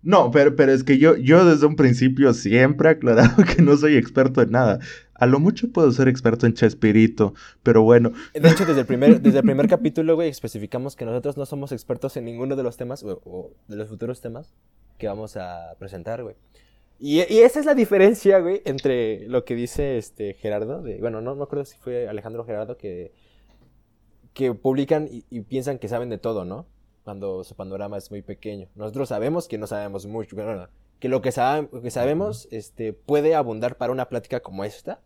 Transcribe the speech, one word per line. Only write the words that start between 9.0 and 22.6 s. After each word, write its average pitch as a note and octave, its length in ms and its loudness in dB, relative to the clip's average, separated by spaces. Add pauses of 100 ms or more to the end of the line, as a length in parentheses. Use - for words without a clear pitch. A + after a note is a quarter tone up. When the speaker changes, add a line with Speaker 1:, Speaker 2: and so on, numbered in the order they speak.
Speaker 2:
desde G#2+ 180 4
el B2 60 0
primer C#3 220 2
capítulo, D#3+ 480 0
güey, E3 140 -4
especificamos B2 680 -12
que B2 100 -12
nosotros B2 320 -8
no C#3 80 -10
somos C#3 260 -12
expertos B2+ 460 -8
en B2 80 -12
ninguno B2+ 320 -8
de C3+ 60 -6
los A#2+ 140 -6
temas, B2+ 260 -12
o, G2+ 220 -12
o F2+ 260 -16 (180)
de G#2 80 -14
los G#2+ 100 -10
futuros A#2 340 -12
temas A#2+ 320 -18 (440)
que A2 100 -10
vamos G#2+ 300 -12
a E2+ 420 -14
presentar, G2 420 -14
güey. A2 140 -16 (640)
Y, C#3+ 200 -2 (140)
y A3 60 6
esa B3 200 6
es D4 60 -4
la D4 100 2
diferencia, G3 640 4
güey, F3+ 260 -4
entre B2 640 -4
lo B2 160 -2
que A#2+ 120 -8
dice, B2 420 -6
este, G#2 380 -10
Gerardo, A2 460 -8
de, A#2+ 180 -12
bueno, A2 220 -6
no B2+ 140 -10
me C#3+ 80 -10
acuerdo C#3+ 220 -8
si - 120 -20
fue B2 300 -8
Alejandro A2 380 -12
Gerardo, A2 320 -10